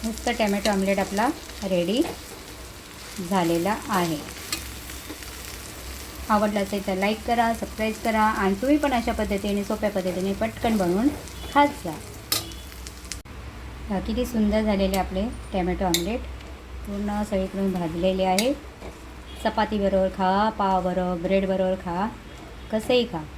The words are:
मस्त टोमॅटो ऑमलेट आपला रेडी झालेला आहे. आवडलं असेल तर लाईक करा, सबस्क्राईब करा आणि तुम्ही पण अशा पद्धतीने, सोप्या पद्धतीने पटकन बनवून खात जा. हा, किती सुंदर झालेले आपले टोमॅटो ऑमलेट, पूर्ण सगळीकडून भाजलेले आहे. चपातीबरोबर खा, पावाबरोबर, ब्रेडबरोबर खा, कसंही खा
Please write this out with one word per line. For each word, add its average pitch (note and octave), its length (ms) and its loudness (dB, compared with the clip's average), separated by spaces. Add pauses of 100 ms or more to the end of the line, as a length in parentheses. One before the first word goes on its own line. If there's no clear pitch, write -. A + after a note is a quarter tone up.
मस्त A3+ 240 -2
टोमॅटो G#3+ 400 2
ऑमलेट G3 300 4
आपला G3 280 2 (360)
रेडी F#3 380 2 (1300)
झालेला F3 460 2 (140)
आहे. E3+ 280 2 (2000)
आवडलं G#3 300 4
असेल G3 280 -2
तर F#3+ 80 0
लाईक G#3 320 0
करा, A#3 260 4
सबस्क्राईब A3 400 -2 (100)
करा A3 180 2
आणि G#3 400 4
तुम्ही C#4+ 160 6
पण C#4+ 160 2
अशा A#3 180 2
पद्धतीने, G3+ 520 0
सोप्या G#3+ 260 0
पद्धतीने F#3+ 440 0
पटकन A3 440 0
बनवून F#3+ 300 4 (460)
खात C#4+ 140 8 (160)
जा. E3+ 80 -4 (2000)
हा, F#3+ 100 0
किती A3+ 260 -2
सुंदर G#3+ 360 2
झालेले G3 360 4
आपले F#3 240 0 (320)
टोमॅटो F3+ 320 2
ऑमलेट, F3 340 0 (680)
पूर्ण G#3 420 -2
सगळीकडून F#3+ 420 0
भाजलेले F3+ 520 2
आहे. G3 300 4 (880)
चपातीबरोबर G3 640 2 (100)
खा, G3 400 4
पावाबरोबर, F#3 640 2
ब्रेडबरोबर F#3+ 600 2
खा, F3+ 240 0 (640)
कसंही A#3 400 4
खा D#3+ 120 -4 (140)